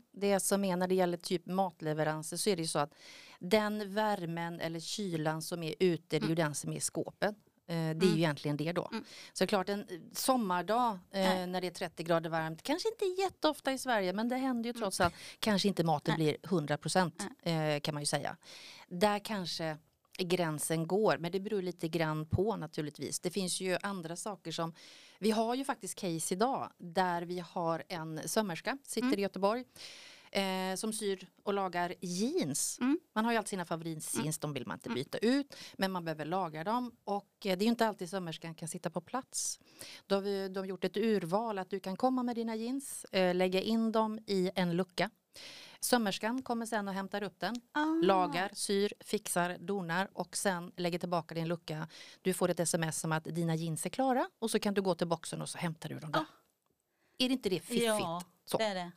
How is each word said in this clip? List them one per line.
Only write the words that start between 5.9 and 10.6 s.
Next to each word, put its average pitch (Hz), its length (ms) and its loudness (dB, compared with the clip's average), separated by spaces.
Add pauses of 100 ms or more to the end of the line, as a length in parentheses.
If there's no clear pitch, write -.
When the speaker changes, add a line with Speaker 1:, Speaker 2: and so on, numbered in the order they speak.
Speaker 1:
det 147 60 0
är - 20 2
ju 160 60 2
Speaker 2:
Mm. - 20 0
Speaker 1:
den 151 200 2
som 156 160 -6
är 156 60 -4
i - 20 -8
skåpen. - 560 -2 (320)
Eh, 170 80 -4
det - 0 -
är 160 260 0
ju 190 60 8
Speaker 2:
Mm. 165 100 4
Speaker 1:
egentligen 147 400 2
det 151 140 -2
då. 180 200 -4
Speaker 2:
Mm. 220 120 -4 (300)
Speaker 1:
Så 180 140 2
klart, 190 220 2
en 202 180 -4 (260)
sommardag, 220 800 2